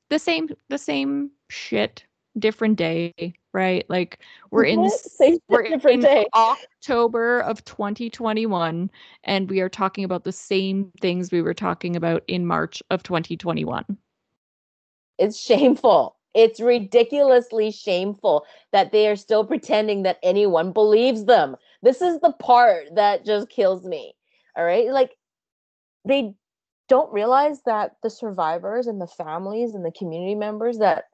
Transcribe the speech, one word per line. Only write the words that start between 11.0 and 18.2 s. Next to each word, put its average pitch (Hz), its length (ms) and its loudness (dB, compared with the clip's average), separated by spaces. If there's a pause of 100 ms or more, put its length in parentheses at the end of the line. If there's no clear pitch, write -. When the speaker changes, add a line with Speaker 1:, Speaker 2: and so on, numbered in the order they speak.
Speaker 1:
we 175 100 0
were 165 120 -2
talking 175 420 -6
about 165 320 -2
in 180 180 -4
March 160 440 -4
of 180 140 -4
twenty 170 340 -6
twenty-one. 165 600 -8 (1200)
Speaker 2:
It's 214 220 0
shameful. 240 800 4 (160)
It's 226 280 4
ridiculously 240 1080 2
shameful 190 760 -2 (260)